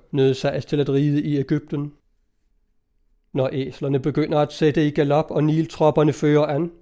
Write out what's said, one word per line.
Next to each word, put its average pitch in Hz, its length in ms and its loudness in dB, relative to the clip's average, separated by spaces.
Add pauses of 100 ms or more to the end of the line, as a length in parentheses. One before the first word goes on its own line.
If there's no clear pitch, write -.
(120)
nødsages 135 540 0
til 151 140 -2
at 139 100 -2
ride 143 340 2
i 147 160 -2
Egypten. 147 540 -4 (1400)
Når 131 180 0
æslerne 135 480 -4
begynder 151 400 -2
at 147 140 0
sætte 160 340 2
i 147 40 0
galop, 147 400 0
og 147 120 0
niltropperne 151 680 2
fører 147 320 2
an, 151 260 -4 (100)